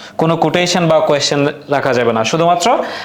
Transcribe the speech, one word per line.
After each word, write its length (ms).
কোনো 200
কোটেশন 500
বা 120
কোয়েশ্চেন 480
রাখা 240
যাবে 200
না, 100
শুধুমাত্র 540